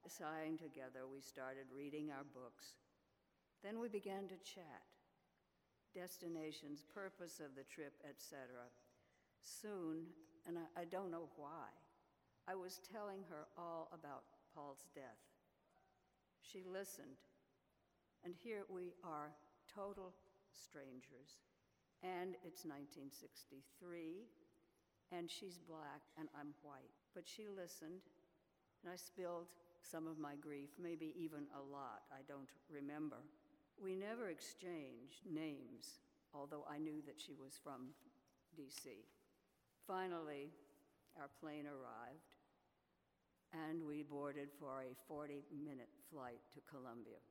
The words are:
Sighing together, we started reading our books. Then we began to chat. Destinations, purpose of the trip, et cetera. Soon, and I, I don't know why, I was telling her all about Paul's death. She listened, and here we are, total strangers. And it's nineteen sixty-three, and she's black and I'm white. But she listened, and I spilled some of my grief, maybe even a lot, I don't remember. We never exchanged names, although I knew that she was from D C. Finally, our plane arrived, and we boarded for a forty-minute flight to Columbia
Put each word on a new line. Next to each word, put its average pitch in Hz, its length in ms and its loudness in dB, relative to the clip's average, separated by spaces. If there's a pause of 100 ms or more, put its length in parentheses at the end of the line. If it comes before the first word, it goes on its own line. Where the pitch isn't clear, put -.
Sighing 160 520 4
together, 131 500 -2
we 135 140 -2
started 135 500 0
reading 147 400 2
our 139 140 2
books. 127 500 -8 (880)
Then 214 180 2
we 240 80 4
began 196 400 4
to 185 160 -4
chat. 156 400 -6 (1120)
Destinations, 156 880 0
purpose 185 560 -4
of 139 160 -2
the 135 80 -4
trip, 143 300 -2 (100)
et 143 160 -6
cetera. 127 480 -4 (720)
Soon, 165 640 2 (420)
and 170 140 4
I, 165 220 0
I - 20 4
don't 185 260 4
know 165 280 2
why, 143 340 -2 (800)
I 190 60 8
was 185 260 0 (100)
telling 202 380 0
her 156 180 -2 (100)
all 170 360 2
about 147 320 -4 (280)
Paul's 143 400 -4
death. 127 300 -6 (1160)
She 190 240 -6
listened, 185 500 0 (1080)
and 175 100 2
here 214 320 2
we 180 260 2 (120)
are, 151 260 2 (420)
total 196 400 0 (380)
strangers. 131 880 -10 (640)
And 180 320 6 (100)
it's 170 180 -4
nineteen 143 460 0
sixty-three, 170 1200 -4 (800)
and 170 180 4
she's 180 280 -2
black 156 440 -4 (140)
and 156 140 0 (100)
I'm 147 220 0
white. 135 320 -10 (220)
But 175 120 -2
she 214 220 -4
listened, 180 560 -2 (800)
and 175 100 -2
I 180 40 -2
spilled 175 500 2 (340)
some 160 240 2
of 160 140 2
my 143 160 2
grief, 143 420 0
maybe 160 400 2
even 151 300 2 (100)
a 139 40 0
lot, 139 500 -2
I 135 160 -6
don't 139 220 -4 (200)
remember. 147 480 2 (640)
We 190 140 6
never 214 340 4
exchanged 147 960 -2
names, 139 720 2 (360)
although 147 340 0
I 147 80 2
knew 151 300 6
that 147 120 -6
she - 140 -4
was 135 300 -6
from 131 320 -2 (600)
D 139 140 -4
C. 117 400 -6 (800)
Finally, 165 640 4 (680)
our 143 100 -2 (120)
plane 151 240 2
arrived, 131 720 -4 (1120)
and 160 300 4
we 147 220 4
boarded 143 460 2 (100)
for 135 240 2
a 127 100 -2 (140)
forty-minute 147 840 -2 (220)
flight 123 300 -4 (120)
to 147 160 -12
Columbia 120 600 -4